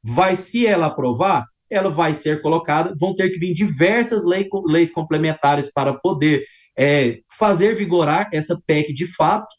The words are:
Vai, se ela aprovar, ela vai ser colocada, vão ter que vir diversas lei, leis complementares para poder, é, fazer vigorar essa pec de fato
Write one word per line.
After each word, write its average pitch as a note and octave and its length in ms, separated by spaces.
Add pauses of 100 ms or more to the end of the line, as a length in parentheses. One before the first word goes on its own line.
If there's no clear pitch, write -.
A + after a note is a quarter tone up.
Vai, E3 340
se A#3 300
ela F3+ 200
aprovar, C#3 580 (240)
ela G3 220
vai D#3+ 240
ser D3+ 260
colocada, E3 580
vão F#3+ 160
ter F#3+ 160
que F#3 80
vir F3+ 140
diversas G3 720
lei, F#3+ 240 (160)
leis E3 260
complementares D3+ 840
para C#3 200
poder, D3+ 520 (340)
é, C#3 400 (180)
fazer G#3 380
vigorar F3 580
essa D#3 340
pec D3+ 260
de D3 140
fato F#3 420 (100)